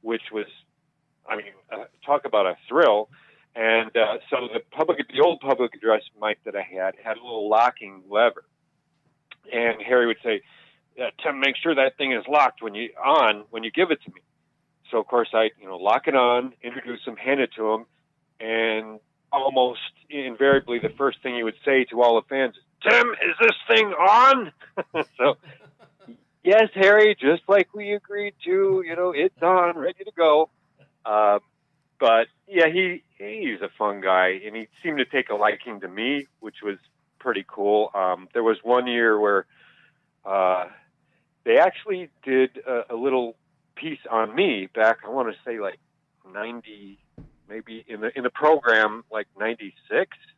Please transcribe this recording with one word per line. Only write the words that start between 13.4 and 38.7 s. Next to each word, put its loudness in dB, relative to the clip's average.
when -10
you -8
give 0
it -4
to -20
me." -20
So -2
of -2
course 0
I, 2
you -20
know, -14
lock 0
it 0
on, 2
introduce -14
him, -12
hand -4
it -2
to -4
him, -4
and -4
almost 0
invariably 0
the -4
first -4
thing -8
he -6
would -6
say 2
to -2
all 6
the 0
fans -4
is, -20
"Tim, 4
is -4
this 4
thing 2
on?" 4
<laughs> -6
So, 2
"Yes, 6
Harry, 6
just 2
like 4
we -6
agreed -8
to, 0
you -8
know, -2
it's -2
on, 2
ready -6
to -16
go." 4
Um, 4
but 4
yeah, 2
he, -4
he's -10
a -8
fun -2
guy, 0
and -14
he -12
seemed -6
to 0
take -4
a -4
liking -2
to -12
me, -6
which -16
was -6
pretty -6
cool. 0
Um, -4
there -2
was 2
one 0